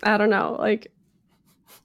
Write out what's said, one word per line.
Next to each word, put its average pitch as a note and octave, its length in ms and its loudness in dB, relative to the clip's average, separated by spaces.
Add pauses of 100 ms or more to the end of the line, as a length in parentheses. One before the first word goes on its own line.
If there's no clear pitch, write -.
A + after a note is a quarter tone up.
I G#3 140 2
don't G#3 140 2
know, F#3+ 280 -2
like, G#3+ 340 -4 (920)